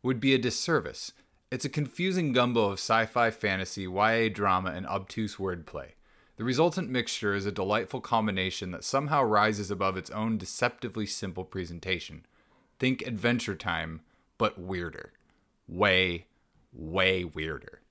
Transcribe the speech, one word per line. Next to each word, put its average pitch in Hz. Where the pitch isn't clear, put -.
would 123
be 135
a 131
disservice. 123
It's 131
a 139
confusing 170
gumbo 120
of 98
sci-fi, 113
fantasy, 95
Y 101
A 113
drama, 92
and 90
obtuse 98
wordplay. 85
The 113
resultant 151
mixture 117
is 98
a 104
delightful 104
combination 95
that 80
somehow 143
rises 104
above 95
its -
own 110
deceptively 107
simple 92
presentation. 85
Think 127
Adventure 113
Time, 82
but 107
weirder. 90
Way, 92
way 92
weirder. 78